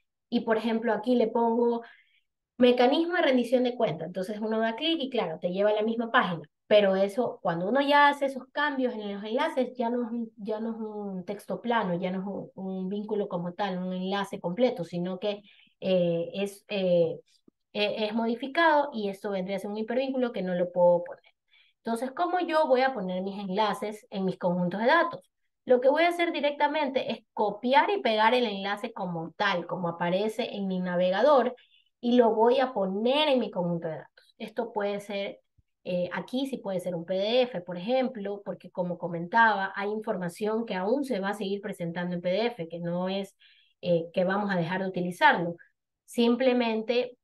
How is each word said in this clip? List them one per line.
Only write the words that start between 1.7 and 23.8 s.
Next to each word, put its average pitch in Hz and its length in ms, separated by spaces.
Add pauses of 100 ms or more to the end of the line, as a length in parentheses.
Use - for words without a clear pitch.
mecanismo 262 560
de 349 80
rendición 247 420
de 247 100
cuenta. 160 300
Entonces 190 360
uno 220 200
da 226 160
clic 320 240
y, 262 100
claro, 180 300
te 180 100
lleva 196 200
a 214 40
la 214 80
misma 226 280
página. 180 320 (260)
Pero 202 280
eso, 202 460
cuando 180 260
uno 262 120
ya 285 280
hace 277 180
esos 269 260
cambios 269 420
en 208 200
los 202 100
enlaces, 254 520
ya 233 140
no 240 140
es 220 60
un, 233 260
ya 214 240
no 226 100
es 220 60
un 208 480
texto 202 360
plano, 220 340
ya 180 160
no 190 100
es 190 60
un, - 280
un 190 340
vínculo 208 400
como 175 240
tal, 185 260
un 185 140
enlace 196 480
completo, 180 440
sino 180 340
que, 208 240 (380)
eh, 170 540
es, 196 340
eh, 175 520 (520)
e-, 208 340
es 214 80
modificado 277 800
y 208 180
esto 202 200
vendría 190 260
a 185 40
ser 208 100
un 208 60
hipervínculo 247 560
que 208 100
no 180 120
lo 180 180
puedo 175 320
poner. - 180 (640)
Entonces, 233 260
¿cómo 349 300
yo 311 260
voy 254 140
a 262 140
poner 185 280
mis 196 160
enlaces 208 720